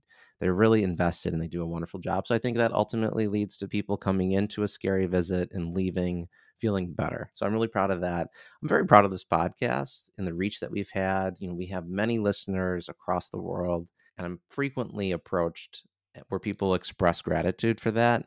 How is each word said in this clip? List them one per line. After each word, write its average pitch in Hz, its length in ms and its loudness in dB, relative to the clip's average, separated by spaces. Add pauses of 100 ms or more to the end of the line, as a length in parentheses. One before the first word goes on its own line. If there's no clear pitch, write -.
(400)
they're 90 140 2
really 110 300 6
invested 87 500 0
and 80 80 -2
they 82 60 -6
do 85 160 -6
a 82 40 -6
wonderful 85 320 -8
job. 92 280 -4
So 117 80 2
I - 20 2
think 117 200 -2
that 117 140 2
ultimately 110 560 0
leads 104 300 -2
to 98 100 -8
people 101 300 -2
coming 95 360 0
into 104 280 -2
a 104 60 0
scary 95 400 0
visit 90 440 0
and 85 220 -6
leaving 90 540 -2 (340)
feeling 95 320 -2
better. - 400 -4
So - 140 -4
I'm 101 60 0
really 113 140 2
proud 98 220 0
of 90 120 0
that. 87 280 -2 (320)
I'm - 80 -6
very - 160 4
proud 104 200 10
of 95 60 0
this 92 140 -8
podcast 87 920 -2
and 95 80 -4
the 85 80 -4
reach 98 240 -4
that - 120 -6
we've 101 200 -6
had. 95 480 0
You 95 80 -8
know, 87 80 -6
we 90 120 -6
have 92 200 -8
many 107 320 0
listeners 95 720 0
across - 400 -4
the 95 120 -8
world, 87 460 -2 (320)
and 90 60 -8
I'm 87 140 -8 (100)
frequently 120 640 -4
approached - 720 -4 (460)
where 95 100 -4
people 98 340 0
express - 480 0
gratitude 90 580 0
for 113 120 0
that. 117 360 2